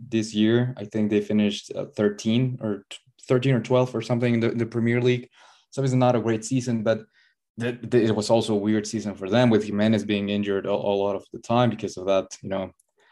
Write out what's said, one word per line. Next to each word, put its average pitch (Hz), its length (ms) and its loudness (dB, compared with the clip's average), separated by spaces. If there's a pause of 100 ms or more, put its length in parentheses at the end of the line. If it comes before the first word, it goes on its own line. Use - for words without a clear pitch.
this 110 260 -2
year. 117 440 2
I 104 80 -10
think 107 240 -2
they 104 100 4
finished, 104 560 -2
uh, 98 100 -6 (120)
thirteen 113 640 0
or 104 280 -6
t-, - 80 -18 (300)
thirteen 135 260 2
or 120 60 2
twelfth 127 340 0
or 113 80 -4
something 120 340 0
in 117 40 2
the, 113 120 0
in - 60 -6
the 117 80 0
Premier 117 360 0
League. 123 280 0 (400)
So 139 140 -6
it's 135 80 0
not 123 240 4
a 113 60 2
great 110 240 -2
season, 120 360 -2
but 110 200 0 (560)
the, 120 160 -4
the, 120 280 2
it 110 140 2
was 104 140 -2
also 113 240 2
a 104 40 2
weird 104 300 0
season 104 280 -6
for 95 140 -8
them 120 200 6
with 104 160 4
Jimenez 104 400 0
being 101 240 0
injured 101 360 -2
a, 95 60 -2
a - 0 -
lot 101 460 -2
of - 160 -12
the 120 60 -14
time 120 300 2
because 104 280 -8
of 92 80 -10
that, 95 360 -2
you 101 80 -12
know, 95 220 -6 (400)